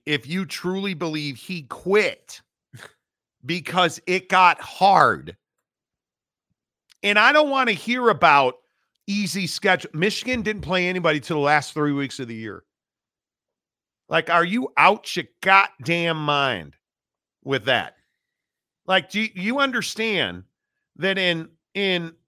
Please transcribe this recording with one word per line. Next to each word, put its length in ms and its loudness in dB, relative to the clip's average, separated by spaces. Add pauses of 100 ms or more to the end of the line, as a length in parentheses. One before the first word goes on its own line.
if 220 -4
you 180 -4
truly 480 -6
believe 440 -6
he 260 -10
quit 800 -2 (1040)
because 600 -2
it 220 -4
got 320 4
hard. 800 2 (1600)
And 160 2
I 140 6
don't 160 4
wanna 240 0
hear 380 0
about 460 6 (500)
easy 400 -4
schedule. 480 0
Michigan 480 -2
didn't 180 -4
play 260 -2
anybody 340 0
till 180 -4
the 40 0
last 300 2
three 200 -2
weeks 280 -6
of 80 -8
the 60 -10
year. 300 -12 (1500)
Like, 180 -2
are 160 4
you 320 -4
out 400 2
your 80 -6 (160)
goddamn 800 0
mind 580 -2 (640)
with 220 -4
that? 300 -2 (880)
Like, 240 -2
do 260 -4
you 260 -4
understand 840 -4 (520)
that 200 -2
in, 320 -2 (260)
in 380 -2 (140)